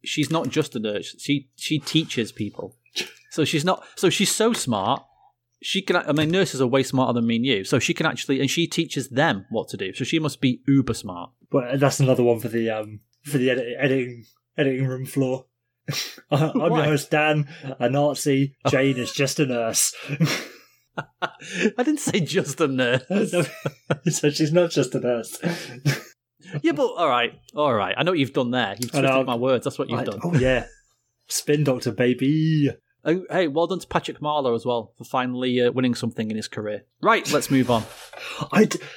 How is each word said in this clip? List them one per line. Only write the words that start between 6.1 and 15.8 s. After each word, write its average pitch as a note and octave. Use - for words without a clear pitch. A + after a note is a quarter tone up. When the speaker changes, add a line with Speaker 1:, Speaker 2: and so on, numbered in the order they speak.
Speaker 1:
mean, D3+
nurses E3+
are B2+
way C3+
smarter B2+
than A#2
me A#2
and A#2
you. G#2
So C#3
she E3+
can E3
actually, C#3
and C3+
she E3+
teaches D#3+
them A#2+
what A2
to G#2+
do. F#2+
So B2
she E3
must D3+
be B2+
uber C3+
smart. F2
Speaker 2:
But C3
that's C3+
another B2+
one A#2
for A#2
the, A2+
um, G#2+
for C#3+
the B2+
edit-, A#2+
editing, B2+
editing C3+
room B2+
floor. C3
<laughs> -